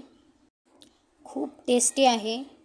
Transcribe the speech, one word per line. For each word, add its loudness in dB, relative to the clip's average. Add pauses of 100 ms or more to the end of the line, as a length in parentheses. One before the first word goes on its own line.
(1200)
खूप -10 (180)
टेस्टी 2
आहे, 0 (220)